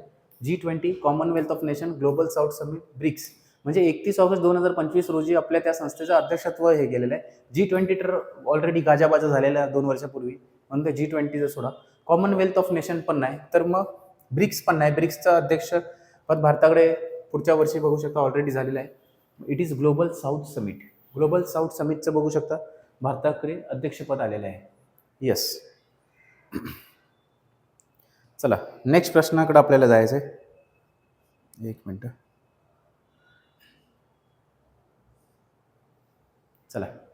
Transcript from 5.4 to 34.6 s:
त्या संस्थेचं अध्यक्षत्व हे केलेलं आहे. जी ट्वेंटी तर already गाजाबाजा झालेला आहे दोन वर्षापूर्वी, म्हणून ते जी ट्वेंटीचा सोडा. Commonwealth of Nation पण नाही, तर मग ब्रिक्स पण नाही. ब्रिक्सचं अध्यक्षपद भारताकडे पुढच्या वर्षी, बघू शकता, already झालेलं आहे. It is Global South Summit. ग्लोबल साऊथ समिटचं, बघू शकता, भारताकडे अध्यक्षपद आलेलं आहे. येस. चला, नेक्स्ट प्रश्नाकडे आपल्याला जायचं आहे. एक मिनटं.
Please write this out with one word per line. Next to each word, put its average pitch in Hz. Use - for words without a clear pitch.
त्या 160
संस्थेचं 160
अध्यक्षत्व 170
हे 147
केलेलं 123
आहे. 156
जी 190
ट्वेंटी 185
तर 185
already 160
गाजाबाजा 151
झालेला 143
आहे 139
दोन 139
वर्षापूर्वी, 135
म्हणून 147
ते 156
जी 139
ट्वेंटीचा 147
सोडा. 127
Commonwealth 190
of 180
Nation 165
पण 156
नाही, 135
तर 165
मग 180
ब्रिक्स 196
पण -
नाही. 151
ब्रिक्सचं 165
अध्यक्षपद 160
भारताकडे 160
पुढच्या 156
वर्षी, 156
बघू 151
शकता, 147
already 143
झालेलं 131
आहे. 139
It 143
is 160
Global 147
South 147
Summit. 101
ग्लोबल 156
साऊथ 160
समिटचं, 156
बघू 151
शकता, 151
भारताकडे 147
अध्यक्षपद 139
आलेलं 104
आहे. 95
येस. -
चला, 113
नेक्स्ट 160
प्रश्नाकडे 160
आपल्याला 135
जायचं 117
आहे. -
एक 107
मिनटं. 101